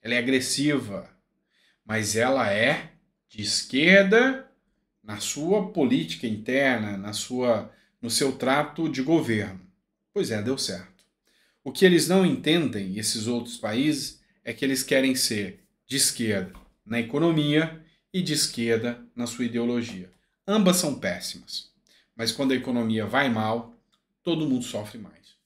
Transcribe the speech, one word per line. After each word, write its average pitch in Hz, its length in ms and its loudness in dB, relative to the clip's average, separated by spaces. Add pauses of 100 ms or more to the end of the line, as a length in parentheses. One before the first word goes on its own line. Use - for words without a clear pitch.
Ela 117 140 -2
é 123 40 2
agressiva, 127 920 0 (720)
mas 107 300 -2
ela 120 380 2
é 120 400 0 (360)
de - 140 -12
esquerda 196 1040 4 (540)
na 104 160 -12
sua 180 540 0
política 139 560 0
interna, 113 680 -2
na 101 160 -8
sua, 120 600 -2 (280)
no 117 80 -8
seu 135 240 0
trato 147 560 -2
de 135 140 -4
governo. 113 580 0 (520)
Pois 170 180 -2
é, 107 100 -2
deu 127 160 -2
certo. - 480 -10 (580)
O 135 80 -10
que - 140 2
eles 175 240 6
não 190 160 4
entendem, 123 760 0
esses 110 280 -4
outros 120 300 -4
países, 127 640 -2 (220)
é 117 100 -10
que 113 120 -6
eles 135 180 0
querem 135 320 2
ser 104 480 -4 (240)
de 131 100 -6
esquerda 104 580 -2 (320)
na 117 120 -4
economia 151 840 0 (280)
e 185 100 -2
de 151 100 -2
esquerda 117 720 -2 (100)
na 120 120 -8
sua 123 180 -6
ideologia. 117 680 -4 (360)
Ambas 196 320 4
são 139 200 -2
péssimas, - 720 -8 (460)
mas 113 160 -4
quando 135 200 0
a 127 40 2
economia 113 480 0
vai 135 240 0
mal, 110 480 -2 (460)
todo 160 260 -2
mundo 127 160 0
sofre - 340 -10
mais. - 480 -20